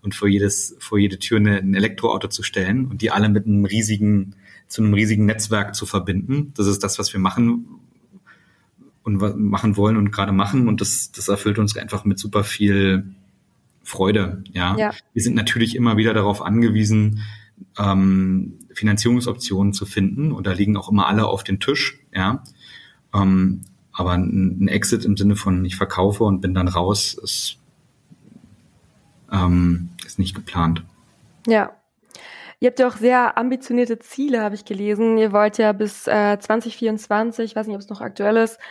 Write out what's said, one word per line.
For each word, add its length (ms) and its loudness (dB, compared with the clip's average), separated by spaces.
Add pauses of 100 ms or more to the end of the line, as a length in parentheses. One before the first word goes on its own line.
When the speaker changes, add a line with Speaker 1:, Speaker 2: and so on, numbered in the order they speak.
Speaker 1:
und 140 -6
vor 120 0
jedes, 520 2
vor 180 -4
jede 220 2
Tür 200 0
eine, 200 4
ein 160 0
Elektroauto 540 0
zu 140 -8
stellen 440 -2
und 160 -8
die 80 0
alle 180 2
mit 160 2
einem 220 2
riesigen, 720 0 (320)
zu 140 -2
einem 120 4
riesigen 320 2
Netzwerk 480 -2
zu 100 -4
verbinden. 720 -2
Das 100 0
ist 160 0
das, 160 -4
was 140 -4
wir 80 -4
machen 460 0 (1400)
und 180 0
wa-, 160 0
machen 400 2
wollen 220 4
und 140 2
gerade 200 -2
machen. 340 2
Und 140 0
das, 320 -4
das 160 -8
erfüllt 300 0
uns 180 0
einfach 300 -6
mit 120 0
super 240 -2
viel 720 2 (680)
Freude, 680 0
ja. 280 -2
Speaker 2:
Ja. 140 -2 (200)
Speaker 1:
Wir 100 -2
sind 140 0
natürlich 400 -2
immer 220 2
wieder 160 2
darauf 260 0
angewiesen, 800 2 (580)
ähm, 760 2 (220)
Finanzierungsoptionen 960 0
zu 140 -6
finden. 460 0
Und 140 -6
da 60 -2
liegen 240 2
auch 140 -8
immer 160 4
alle 200 2
auf 160 -2
den 180 -4
Tisch, 380 -2 (160)
ja. 300 -2 (680)
Ähm, 480 2 (300)
aber 200 -2
ein, 480 0
ein 80 2
Exit 380 0
im 100 2
Sinne 200 4
von, 280 0
ich 120 -4
verkaufe 480 0
und 180 2
bin 100 0
dann 160 2
raus, 460 -2
ist, 440 -8 (1700)
ähm, 560 2 (160)
ist 140 -18
nicht 160 -2
geplant. 500 -2 (640)
Speaker 2:
Ja. 260 2 (880)
Ihr 80 4
habt 100 -2
ja 100 4
auch 80 -6
sehr 420 2
ambitionierte 600 -2
Ziele, 440 -4
habe 120 -4
ich 120 -14
gelesen. 500 0
Ihr 160 2
wollt 240 2
ja 160 2
bis, 340 -6
äh, 320 2
zwanzig 380 -4
vierundzwanzig, 720 -4
ich 100 -10
weiß 100 -4
nicht, 100 -8
ob 60 -12
es 60 -20
noch 140 -12
aktuell 340 -2
ist, 220 0 (120)